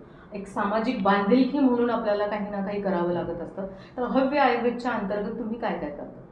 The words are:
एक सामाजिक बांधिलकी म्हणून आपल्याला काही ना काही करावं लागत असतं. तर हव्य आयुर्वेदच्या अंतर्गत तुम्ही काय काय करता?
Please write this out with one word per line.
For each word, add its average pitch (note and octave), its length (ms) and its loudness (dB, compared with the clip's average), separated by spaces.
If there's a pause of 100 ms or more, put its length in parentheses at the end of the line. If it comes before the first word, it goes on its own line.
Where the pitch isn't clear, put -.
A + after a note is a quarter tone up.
(340)
एक G3+ 120 -10
सामाजिक A3 560 -2
बांधिलकी A#3 560 4
म्हणून A#3+ 320 4
आपल्याला G#3 360 0
काही G3+ 240 -4
ना G3 160 -4
काही G3+ 160 -4
करावं F3 300 0
लागत E3+ 300 -4
असतं. G3 200 -10 (340)
तर B3+ 60 -4
हव्य C4 360 2
आयुर्वेदच्या A#3+ 540 2
अंतर्गत G#3 460 -2
तुम्ही A3 200 -6
काय F#3 200 -2
काय D3+ 120 -6
करता? C3+ 300 -12 (120)